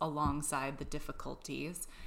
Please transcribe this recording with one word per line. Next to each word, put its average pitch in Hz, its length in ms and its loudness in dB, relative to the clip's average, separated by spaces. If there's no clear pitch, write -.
alongside 147 760 2
the 143 60 -2
difficulties. - 1000 -4